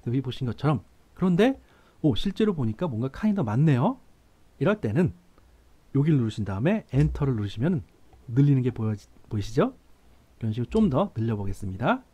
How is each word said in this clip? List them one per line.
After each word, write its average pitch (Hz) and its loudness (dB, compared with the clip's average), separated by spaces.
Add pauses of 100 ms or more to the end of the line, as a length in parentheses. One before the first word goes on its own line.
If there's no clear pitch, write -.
여기 127 -2
보신 127 -6
것처럼, 135 -2 (300)
그런데, 190 2 (420)
오, 147 2
실제로 208 0
보니까 131 -2
뭔가 123 -4
칸이 214 -2
더 196 0
많네요. 139 2 (600)
이럴 202 0
때는 123 0 (840)
여기를 147 4
누르신 110 -2
다음에 113 -2
엔터를 135 2
누르시면 110 -2 (440)
늘리는 135 4
게 123 0
보여, 107 -4 (340)
보이시죠? 113 -2 (640)
이런 110 -4
식으로 117 -6
좀 220 2
더 160 -2
늘려보겠습니다. 110 -4 (100)